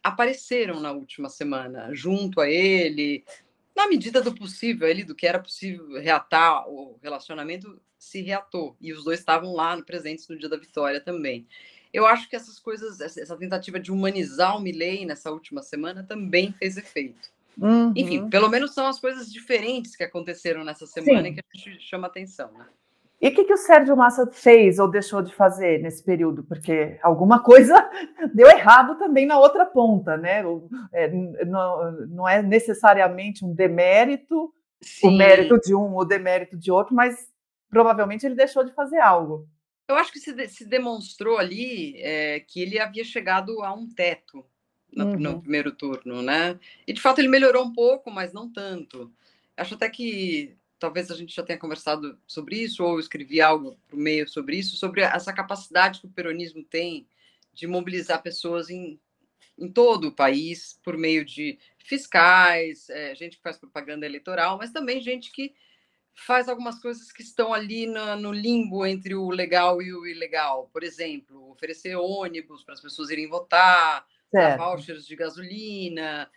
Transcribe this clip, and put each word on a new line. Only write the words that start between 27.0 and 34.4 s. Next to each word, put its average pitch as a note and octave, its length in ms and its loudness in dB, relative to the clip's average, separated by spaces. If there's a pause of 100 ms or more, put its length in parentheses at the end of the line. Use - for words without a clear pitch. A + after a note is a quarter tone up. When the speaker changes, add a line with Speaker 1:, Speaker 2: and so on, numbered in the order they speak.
Speaker 2:
alguma F#3+ 400 4
coisa C#4 460 12 (200)
<laughs> - 260 -8
deu A#3 120 12
errado B3+ 520 10
também C#4+ 260 2
na D4 140 4
outra C#4+ 260 8
ponta, A3 540 2
né? F#3 260 -2
O, E3+ 240 -8 (240)
é, E3+ 160 0
n-, F3+ 380 -6
não, F3+ 460 -4 (160)
não F3+ 200 -6
é G3+ 140 2
necessariamente G3+ 1000 2
um F3 120 -8
demérito, F#3+ 920 2